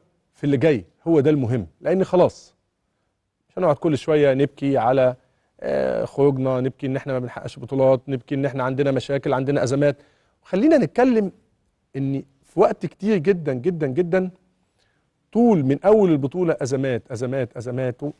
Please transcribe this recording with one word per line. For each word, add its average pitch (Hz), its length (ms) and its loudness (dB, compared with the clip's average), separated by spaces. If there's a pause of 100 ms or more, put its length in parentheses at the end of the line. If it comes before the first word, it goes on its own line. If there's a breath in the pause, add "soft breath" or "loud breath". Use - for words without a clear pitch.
(340)
في - 100 -10
اللي 143 120 2
جاي، 123 280 2 (240)
هو 160 120 4
ده 135 100 2
المهم، 127 360 -2 (140)
لان 180 240 0
خلاص - 500 0 (920)
مش - 100 -14
هنقعد 165 180 2
كل 151 220 0
شويه 147 360 2
نبكي 139 440 0
على، 127 380 2 (440)
آه، 131 440 -2
خروجنا، 131 560 0
نبكي 131 260 -6
ان 131 100 -4
احنا 135 160 -8
ما 127 60 -4
بنحققش 123 400 -12
بطولات، 131 500 0
نبكي 135 260 -6
ان 139 100 -2
احنا 131 180 -4
عندنا 135 280 -2
مشاكل، 139 420 -4
عندنا 135 300 0
ازمات. 139 340 0 (460 soft breath)
خلينا 285 360 2
نتكلم 226 540 0 (640)
ان 135 280 -4 (180)
في - 180 -4
وقت 196 260 0
كتير 202 320 -2
جدًا 160 340 -2
جدًا 151 340 -4
جدًا 175 440 -2 (1000)
طول 214 320 4
من 139 200 0
اول 202 260 6
البطوله 156 520 0
ازمات، 131 500 -4
ازمات، 123 440 -6
ازمات، 123 460 -6
و-، 147 180 -8